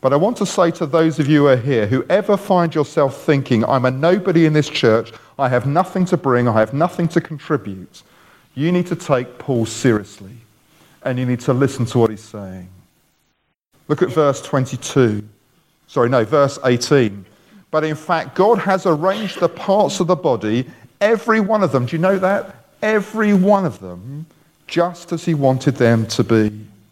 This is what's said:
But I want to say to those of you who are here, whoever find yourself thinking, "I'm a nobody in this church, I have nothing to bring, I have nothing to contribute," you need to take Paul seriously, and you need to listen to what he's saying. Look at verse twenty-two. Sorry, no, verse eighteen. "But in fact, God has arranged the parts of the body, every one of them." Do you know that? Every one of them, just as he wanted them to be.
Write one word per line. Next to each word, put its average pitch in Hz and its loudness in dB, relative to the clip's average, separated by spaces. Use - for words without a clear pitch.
But 131 2
I 139 2
want 202 0
to 208 -2
say 170 0
to 165 -6
those 160 0
of 143 0
you 147 4
who 147 4
are 131 6
here, 120 0
whoever 175 0
find 180 0
yourself 143 -2
thinking, 131 0
"I'm 127 0
a 127 2
nobody 170 2
in 151 2
this 151 2
church, 113 2
I 135 0
have 123 0
nothing 180 0
to 175 0
bring, 123 2
I 117 0
have 110 2
nothing 170 0
to 170 0
contribute," 104 -8
you 151 -2
need 180 0
to 175 -6
take 127 -4
Paul 113 -2
seriously, 104 -2
and 127 -4
you 127 -2
need 123 -4
to 139 0
listen 123 0
to 123 0
what 113 4
he's 107 -12
saying. 92 -14
Look 147 -2
at 175 0
verse 143 0
twenty-two. 123 0
Sorry, 123 0
no, 123 2
verse 139 0
eighteen. 120 0
"But 156 -2
in 156 -4
fact, 156 -4
God 214 2
has 190 -2
arranged 190 -2
the 175 2
parts - 0
of 175 0
the 180 2
body, 120 -2
every 220 2
one 208 0
of 175 0
them." 123 0
Do 143 -6
you 160 -2
know 190 2
that? 185 -2
Every 214 0
one 196 4
of 120 -6
them, 104 -14
just 170 -4
as 165 -6
he 170 0
wanted 131 0
them 117 4
to - -2
be. 107 0